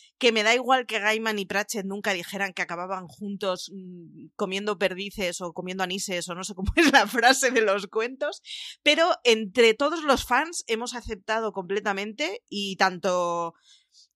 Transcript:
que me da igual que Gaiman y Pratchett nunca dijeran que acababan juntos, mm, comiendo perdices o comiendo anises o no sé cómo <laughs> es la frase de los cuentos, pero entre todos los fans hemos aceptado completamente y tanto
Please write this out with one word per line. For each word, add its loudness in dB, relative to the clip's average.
que 4
me 2
da 4
igual 2
que -2
Gaiman 0
y -2
Pratchett -4
nunca -2
dijeran -4
que -4
acababan -6
juntos, -6
mm, -18
comiendo -2
perdices -2
o -8
comiendo -6
anises -4
o -6
no -10
sé -10
cómo -4
<laughs> 0
es 6
la 6
frase 4
de 2
los 0
cuentos, -6
pero 6
entre 4
todos 0
los 2
fans 0
hemos -4
aceptado -4
completamente -4
y -4
tanto 0